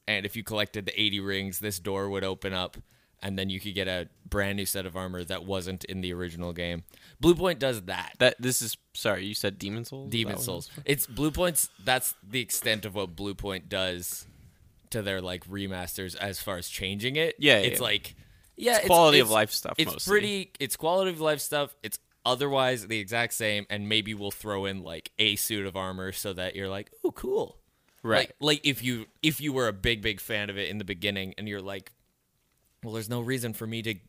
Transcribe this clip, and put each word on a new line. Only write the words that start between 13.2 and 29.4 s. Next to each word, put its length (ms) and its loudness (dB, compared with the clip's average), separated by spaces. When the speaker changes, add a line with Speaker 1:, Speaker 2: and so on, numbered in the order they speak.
Speaker 1:
does 560 -2
to 100 -4
their, 200 -2
like, 260 -6
remasters 680 -6
as 260 -4
far 160 -4
as 120 -6
changing 480 -2
it. 200 0
Speaker 2:
Yeah, 200 10
Speaker 1:
It's 220 4
Speaker 2:
yeah. 40 -2
Speaker 1:
like, 320 0
yeah, 160 2
Speaker 2:
It's 80 8
Speaker 1:
it's, 80 2
Speaker 2:
quality 320 10
of 80 6
Speaker 1:
it's, 60 4
Speaker 2:
life 180 4
stuff 260 -4
Speaker 1:
it's 160 2
Speaker 2:
mostly. 180 -2
Speaker 1:
pretty, 480 2
it's 160 -4
quality 360 2
of 80 -6
life 220 2
stuff. 420 -2
It's 160 -8
otherwise 640 2
the 120 -2
exact 340 -2
same, 360 0
and 200 -4
maybe 240 2
we'll 180 -6
throw 340 -4
in, 160 -4
like, 380 -10
a 160 4
suit 300 -2
of 100 -6
armor 380 -4
so 200 -6
that 220 -4
you're 140 -6
like, 200 -8
"Ooh, 60 0
cool." 460 -4
Speaker 2:
Right. 180 4
Speaker 1:
Like, 200 0
like, 240 2
if 200 2
you, 240 -2
if 200 2